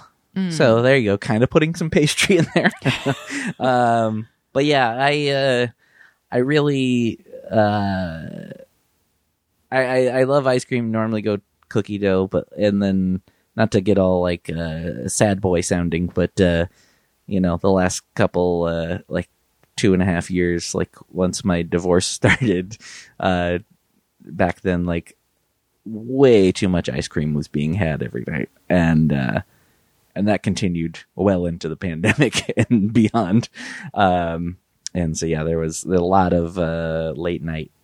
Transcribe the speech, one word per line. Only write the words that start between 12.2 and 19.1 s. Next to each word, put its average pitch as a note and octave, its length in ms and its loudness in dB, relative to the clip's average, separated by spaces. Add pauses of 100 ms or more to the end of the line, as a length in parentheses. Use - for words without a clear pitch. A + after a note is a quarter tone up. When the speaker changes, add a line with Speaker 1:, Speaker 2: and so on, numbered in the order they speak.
Speaker 2:
but, - 200 -2 (100)
and G2+ 240 2
then F#2+ 400 0 (340)
not A2 160 0
to G#2+ 100 2
get G2 160 2
all, F#2 240 4
like, F2+ 280 -4
uh, D#2+ 580 -6
sad G2 340 0
boy F2+ 200 2
sounding, F2 460 -2
but, F2 340 -2
uh, E2+ 240 2 (640)
you G2 120 -2
know, F2 180 0
the F#2+ 140 2
last F#2 300 0 (140)
couple, F2+ 480 0
uh, E2+ 440 -4
like, F2+ 220 -6 (460)